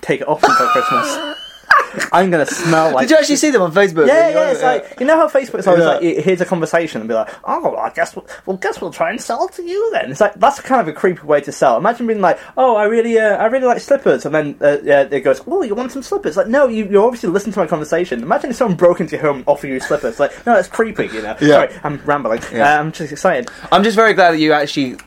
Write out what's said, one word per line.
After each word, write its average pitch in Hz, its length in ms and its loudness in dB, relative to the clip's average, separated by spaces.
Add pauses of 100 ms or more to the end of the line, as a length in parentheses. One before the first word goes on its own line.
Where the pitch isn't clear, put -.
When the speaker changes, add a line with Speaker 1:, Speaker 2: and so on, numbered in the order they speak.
Speaker 1:
take 139 180 -4
it - 80 -8
off 151 140 -4
until - 260 2
Christmas. 1077 680 -2
<laughs> 1077 60 -18 (680)
I'm 185 160 4
gonna 165 180 2
smell 160 460 0
like 135 140 2
Speaker 2:
Did 240 80 2
you 311 40 6
actually 294 180 2
see 302 140 2
them 226 120 2
on 165 100 0
Facebook? 180 360 4
Speaker 1:
Yeah, 320 200 4
Speaker 2:
You 302 60 -2
Speaker 1:
yeah, 311 100 2
Speaker 2:
know, 285 60 0
Speaker 1:
it's 247 100 -2
Speaker 2:
yeah. 262 120 0
Speaker 1:
like, - 260 -8
you 254 80 -4
know 320 100 4
how 320 120 4
Facebook's 233 400 -2
always 170 160 6
Speaker 2:
Yeah. 156 60 4
Speaker 1:
like, 143 120 0
it 165 220 0
here's 185 160 2
a 180 40 -2
conversation 165 560 -2
and 110 80 -8
be 113 60 -2
like, 110 140 -2 (160)
"Oh, 110 180 -4
well, - 160 -2
I 113 120 -4
guess - 260 -6
we'll, - 100 -16 (200)
well, 190 100 -4
guess - 240 -6
we'll 180 120 -8
try 170 180 -4
and 233 100 -8
sell 269 280 -4
to - 140 -14
you 403 300 -4
then." - 180 -4
It's 143 100 -6
like, 202 140 2
that's 233 260 0
kind 254 200 0
of 165 80 -4
a 151 40 -6
creepy 185 320 -2
way 147 180 2
to 147 100 -10
sell. 131 240 2
Imagine 226 320 -2
being 214 120 -2
like, 180 200 2 (160)
"Oh, 262 180 4
I 208 120 2
really, 226 320 0
uh, 214 180 2
I 202 100 0
really 254 200 0
like 233 140 0
slippers," 196 460 0
and 147 80 -2
then, 147 260 -2
uh, 147 220 2
yeah, 139 260 4
it 139 120 -2
goes, 131 260 0
"Oh, 339 160 -2
you 214 140 -4
want 247 160 -6
some 269 100 -10
slippers?" 311 340 -6
Like, 196 120 0
no, 269 180 2
you, 220 200 -2
you 196 160 4
obviously 240 260 0
listened 196 260 -2
to 202 60 0
my 170 60 0
conversation. 151 560 -2
Imagine 254 280 -2
if 226 60 -8
someone 202 200 0
broke 175 240 4
into 156 140 -6
your 147 120 -8
home 143 120 0
and - 80 -14
offered 143 220 0
you 131 100 -4
slippers. 120 400 -4
Like, 143 140 0 (140)
no, 240 80 2
that's - 140 0
creepy, 220 380 -2
you 110 160 -8
know. 107 180 -8
Speaker 2:
Yeah. 147 140 6 (140)
Speaker 1:
Sorry, - 60 -16 (100)
I'm 147 200 -6
rambling. 123 380 -2 (100)
Speaker 2:
Yeah. 143 220 2
Speaker 1:
Uh, 151 60 2
I'm 156 100 -4
just 156 220 -10
excited. 139 360 -2 (220)
Speaker 2:
I'm 190 140 4
just 220 120 0
very 220 180 4
glad 170 180 6
that 160 60 0
you 156 140 2
actually, 143 440 -2 (100)